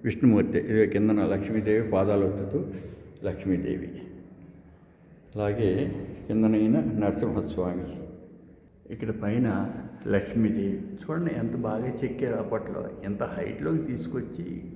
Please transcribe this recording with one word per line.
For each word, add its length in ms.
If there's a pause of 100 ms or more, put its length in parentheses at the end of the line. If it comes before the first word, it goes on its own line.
విష్ణుమూర్తి. 540
ఇది 300
కిందన 380
లక్ష్మీదేవి 640
పాదాలు 340
ఒత్తుతూ 400 (580)
లక్ష్మీదేవి. 760 (1300)
అలాగే 360 (560)
కిందన 280
ఈయన 240
నరసింహస్వామి. 1200 (920)
ఇక్కడ 280
పైన 500 (360)
లక్ష్మీదేవి. 880
చూడండి 380
ఎంత 220
బాగా 320
చెక్కారు 460
అప్పట్లో. 560 (140)
ఎంత 200
హైట్లోకి 600
తీసుకొచ్చి 800 (120)